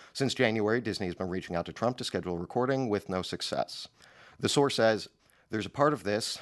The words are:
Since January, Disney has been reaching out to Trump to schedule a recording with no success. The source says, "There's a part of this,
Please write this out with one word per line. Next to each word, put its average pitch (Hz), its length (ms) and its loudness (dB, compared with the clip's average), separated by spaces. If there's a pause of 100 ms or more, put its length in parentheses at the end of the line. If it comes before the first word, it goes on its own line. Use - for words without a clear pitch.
(120)
Since 131 220 0
January, 113 460 2
Disney 104 260 -4
has 87 80 -4
been 92 160 -4
reaching 87 260 -4
out 85 100 0
to 85 60 -8
Trump 123 260 -2
to 123 60 -8
schedule 87 320 -2
a - 40 -4
recording 127 480 0
with 101 200 0
no 92 140 0
success. - 680 -4 (500)
The 120 100 -2
source 139 260 4
says, 110 340 4 (420)
"There's 107 160 -2
a - 40 -10
part 147 220 4
of 104 120 -4
this, 104 380 -2